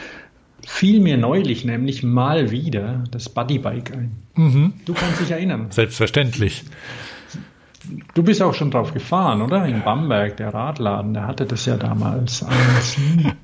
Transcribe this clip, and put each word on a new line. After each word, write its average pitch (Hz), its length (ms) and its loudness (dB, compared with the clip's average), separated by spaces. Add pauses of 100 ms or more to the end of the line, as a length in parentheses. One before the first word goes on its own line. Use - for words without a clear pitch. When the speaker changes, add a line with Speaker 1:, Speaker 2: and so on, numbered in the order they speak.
(680)
Speaker 1:
fiel 208 340 4
mir 156 160 4
neulich 120 480 2
nämlich 127 400 -2
mal 123 480 2
wieder 123 580 -2
das 120 180 -10
Buddybike 120 640 -4
ein. 120 200 -6 (220)
Speaker 2:
Mhm. 156 380 4 (120)
Speaker 1:
Du 175 100 -6
kannst 175 260 -2
dich 160 120 -2
erinnern. 160 380 -2
Speaker 2:
Selbstverständlich. 113 960 0 (1500)
Speaker 1:
Du 170 80 4
bist 175 200 4
auch 160 120 4
schon 147 160 -2
drauf 123 240 0
gefahren, 135 480 0
oder? 175 240 0
In 110 160 0
Bamberg, 107 560 0
der 107 160 -4
Radladen, 107 580 -2
der 104 140 -2
hatte - 180 -4
das - 220 -4
ja 123 100 2
damals 110 680 -2
eins, 123 540 2
hm? 151 360 2 (120)